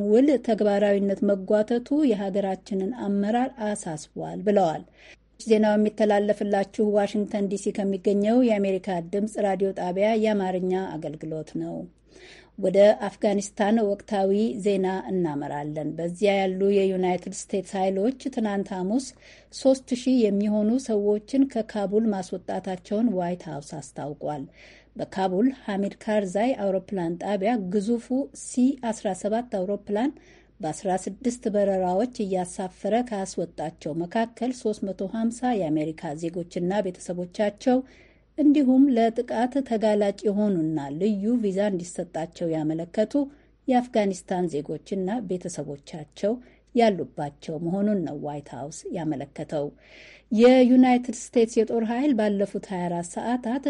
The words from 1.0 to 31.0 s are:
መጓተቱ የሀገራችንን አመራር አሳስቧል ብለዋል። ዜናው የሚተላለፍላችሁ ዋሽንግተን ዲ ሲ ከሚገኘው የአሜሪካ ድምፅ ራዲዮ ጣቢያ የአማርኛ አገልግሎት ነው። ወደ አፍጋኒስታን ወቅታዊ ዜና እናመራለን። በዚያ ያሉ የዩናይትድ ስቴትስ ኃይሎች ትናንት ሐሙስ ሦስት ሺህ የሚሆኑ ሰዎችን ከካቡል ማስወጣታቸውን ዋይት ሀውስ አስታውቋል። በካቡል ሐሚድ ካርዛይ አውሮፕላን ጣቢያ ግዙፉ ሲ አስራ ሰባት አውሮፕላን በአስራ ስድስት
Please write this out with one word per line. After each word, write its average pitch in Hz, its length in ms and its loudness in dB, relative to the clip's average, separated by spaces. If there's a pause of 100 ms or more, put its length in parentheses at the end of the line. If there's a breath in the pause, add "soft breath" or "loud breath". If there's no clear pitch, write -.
መጓተቱ 208 640 0 (160)
የሀገራችንን 196 920 -2
አመራር 208 500 0 (140)
አሳስቧል 175 800 -8
ብለዋል። 185 400 2 (560 loud breath)
ዜናው 214 340 4
የሚተላለፍላችሁ 208 1160 2
ዋሽንግተን 202 560 0
ዲ 196 100 -2
ሲ 202 140 -4
ከሚገኘው 202 720 2
የአሜሪካ 202 460 0 (160)
ድምፅ 202 340 -4
ራዲዮ 196 360 0
ጣቢያ 185 400 0
የአማርኛ 185 580 0 (160)
አገልግሎት 156 640 -10
ነው። 165 200 -6 (840 loud breath)
ወደ 190 180 0 (260)
አፍጋኒስታን 202 760 0
ወቅታዊ 202 520 0 (260)
ዜና 190 300 0 (200)
እናመራለን። 151 840 -4
በዚያ 175 400 0
ያሉ 190 360 0
የዩናይትድ 185 640 2
ስቴትስ - 380 -6
ኃይሎች 196 540 0
ትናንት 202 420 -2
ሐሙስ 202 360 -2 (480 loud breath)
ሦስት 262 400 2
ሺህ 254 240 0
የሚሆኑ 208 520 2 (120)
ሰዎችን 208 640 0
ከካቡል 214 640 -2
ማስወጣታቸውን 190 1040 -4
ዋይት 175 320 -2
ሀውስ 147 280 -12
አስታውቋል። 147 720 -8 (520 loud breath)
በካቡል 190 520 0 (140)
ሐሚድ 196 380 -4
ካርዛይ 208 580 0
አውሮፕላን 185 600 -2
ጣቢያ 202 340 -2 (140)
ግዙፉ 208 400 -2 (320)
ሲ - 160 -14 (280)
አስራ 220 320 -4
ሰባት 220 380 -4
አውሮፕላን 202 580 -2 (480 loud breath)
በአስራ 180 380 -4
ስድስት 226 520 -6